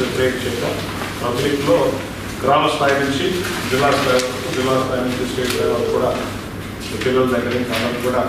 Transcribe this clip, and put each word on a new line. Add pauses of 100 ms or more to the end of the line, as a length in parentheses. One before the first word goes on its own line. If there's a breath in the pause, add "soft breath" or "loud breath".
క్రియేట్
చేయడం. (440)
పబ్లిక్‌లో (640)
గ్రామ
స్థాయి
నుంచి (380)
జిల్లా
స్థాయి
వరకు,
జిల్లా
స్థాయి
నుంచి
స్టేట్
స్థాయి
వరకు
కూడా (880)
పిల్లల
దగ్గర
నుంచి
అందరికీ
కూడా